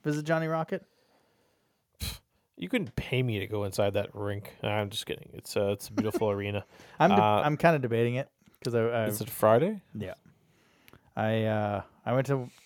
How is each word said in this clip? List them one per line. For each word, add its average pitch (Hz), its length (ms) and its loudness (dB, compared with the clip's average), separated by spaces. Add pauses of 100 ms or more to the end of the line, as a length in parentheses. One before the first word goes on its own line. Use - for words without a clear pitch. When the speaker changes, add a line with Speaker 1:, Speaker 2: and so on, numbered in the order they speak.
Speaker 1:
Visit 151 200 0
Johnny 160 220 0
Rocket? 160 400 -4 (1700)
Speaker 2:
You 180 140 -10
couldn't 190 260 -2
pay - 260 -2
me 110 180 -2
to 101 60 -6
go 104 180 -4
inside 101 280 0
that 101 220 -2
rink. 101 480 -8
Nah, 107 80 0
I'm 104 180 0
just - 160 -8
kidding. - 300 -10
It's - 220 -10
a, 101 160 2
it's - 160 -8
a - 40 -18
beautiful 107 380 -2
Speaker 1:
<laughs> - 0 -
Speaker 2:
arena. 101 340 -4 (340)
Speaker 1:
I'm 165 120 6
de-, 202 120 4
Speaker 2:
Uh, 208 200 6
Speaker 1:
I'm 151 160 2
kinda 165 200 4
debating 120 360 0
it 131 160 -6 (340)
'cause 117 100 -2
I, 117 60 2
I 117 260 0
Speaker 2:
Is 107 140 -2
it - 80 -8
Friday? 143 540 4 (120)
Speaker 1:
Yeah. 95 200 -8 (1000)
I, 110 300 0
uh, 104 380 0 (240)
I 117 80 0
went 131 140 0
to 131 200 -2 (180)